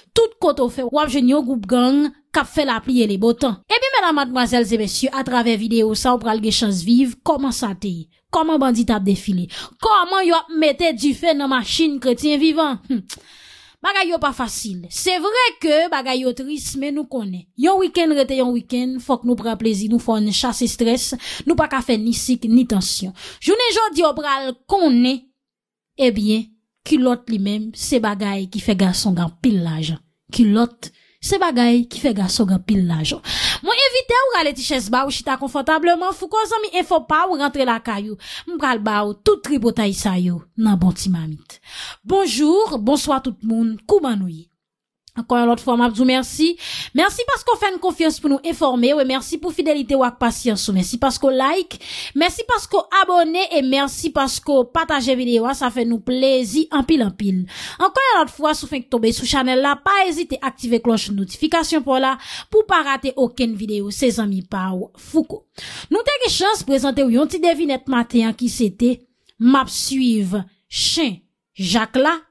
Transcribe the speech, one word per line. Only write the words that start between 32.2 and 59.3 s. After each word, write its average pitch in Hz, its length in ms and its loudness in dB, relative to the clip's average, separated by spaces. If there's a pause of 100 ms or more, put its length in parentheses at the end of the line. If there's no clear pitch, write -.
gen 185 160 0
pil 196 220 2
lajan. 156 340 -4 (420)
Mwen 466 160 0
envite 508 380 2
ou 523 160 2
rale 311 180 0
ti 269 80 -12
chèz 240 320 -4
ba 262 140 2
ou 277 60 -4
chita 269 280 -4
konfòtableman, 320 720 0
fou 381 160 -10
ko 440 160 0
zanmi 427 320 -4
enfo 349 220 2 (100)
pa 311 160 2
ou 294 140 -2
rantre 277 260 -2
lakay 220 460 -4
ou. 208 80 -12 (260)
M 339 160 -8
pral 240 220 0
ba 208 240 0
ou 208 100 -6
tout 403 240 2
tripotay 226 560 0
sa 185 240 -2
yo, 175 220 -2 (100)
nan 214 240 2
bon 180 160 2
ti - 160 -6
mamit. 160 520 -6 (440)
Bonjour, 311 720 2
bonsoir 269 480 0
tout 233 160 -6
moun, 226 320 0 (160)
kouman 277 300 2
nou 185 100 -4
ye? 160 220 -16 (680)
Encore 240 200 0
une 240 120 4
autre 240 140 0
fois, 240 140 2
m'a 240 120 4
dit 226 140 0
merci. 262 540 2 (360)
Merci 370 320 2
parce 539 160 -2
qu'on 480 140 0
fait 427 180 0
une 349 60 -8
confiance 330 400 0
pour 302 100 -2
nous 277 160 0
informer. 269 480 2
Oui, 294 140 2
merci 262 300 -4
pour 349 160 -8
fidélité 285 420 0
ou 262 80 4 (160)
patience. 233 480 -2
Merci 190 300 0
parce 269 200 0
qu'on 277 120 0
like. 269 500 0 (360)
Merci 349 300 0
parce 466 220 -2
qu'on - 160 0 (180)
abonne. 349 320 2 (200)
Et 294 80 2
merci 269 480 -2
parce 269 320 -2
qu'on 269 240 2
partage 302 420 -2
vidéo. 240 460 2
Ça 254 180 -2
fait 247 140 -2
nous 233 160 0
plaisir 254 680 0
en 277 140 2
pile, 302 180 2
en 196 100 -2
pile. 185 360 -2 (320)
Encore 440 240 0 (100)
une 339 100 4
autre 247 100 -4
fois, 302 200 0
si - 120 -6
vous - 20 -12
faites 262 220 -8
tomber 226 240 0
sur - 120 -6
channel 262 360 2